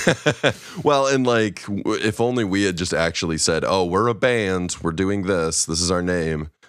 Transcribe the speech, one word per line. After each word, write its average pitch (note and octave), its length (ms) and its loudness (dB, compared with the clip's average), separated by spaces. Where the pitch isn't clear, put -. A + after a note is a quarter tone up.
<laughs> - 800 0
Well, C3+ 240 4
and, C3+ 200 2
like, A2+ 360 0
w-, G#2 400 -4
if G#2 180 0
only A#2+ 240 0
we G2 200 0
had F#2+ 120 0
just F2 160 -2
actually E2 460 0
said, D#2+ 260 0
"Oh, F#2 200 2
we're F#2+ 240 2
a A#2 60 0
band, F#2+ 680 0
we're E2+ 100 0
doing G2 300 0
this, E2+ 420 0
this E2 160 -2
is F2 100 0
our F2+ 120 0
name," D#2+ 480 -2